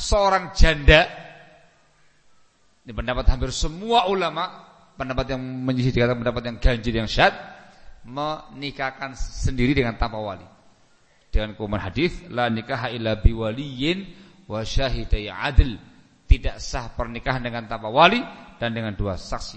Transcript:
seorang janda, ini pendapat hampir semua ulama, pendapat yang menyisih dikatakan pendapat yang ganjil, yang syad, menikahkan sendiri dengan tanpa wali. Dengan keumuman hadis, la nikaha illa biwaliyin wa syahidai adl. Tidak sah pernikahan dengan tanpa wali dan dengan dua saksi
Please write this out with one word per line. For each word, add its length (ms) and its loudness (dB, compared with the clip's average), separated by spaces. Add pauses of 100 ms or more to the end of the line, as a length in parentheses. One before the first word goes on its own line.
seorang 560 2
janda, 480 8 (1800)
ini 80 -14
pendapat 320 0
hampir 240 2
semua 560 0
ulama, 560 -2 (320)
pendapat 400 -4
yang 80 -6
menyisih 480 0
dikatakan 320 2
pendapat 240 -2
yang 80 -10
ganjil, 380 2 (100)
yang 60 -6
syad, 260 2 (720)
menikahkan 1040 -8
sendiri 640 0
dengan 240 -2
tanpa 160 -4
wali. 300 -10 (800)
Dengan 240 0
keumuman 320 -4
hadis, 320 -2 (160)
la 160 0
nikaha 400 -4
illa 320 -4
biwaliyin 880 0 (400)
wa 160 -6
syahidai 640 0
adl. 480 2 (480)
Tidak 320 2
sah 400 -8
pernikahan 480 -4
dengan 240 -6
tanpa 240 -8
wali 320 6 (320)
dan 160 -4
dengan 240 -6
dua 240 -4
saksi 360 -10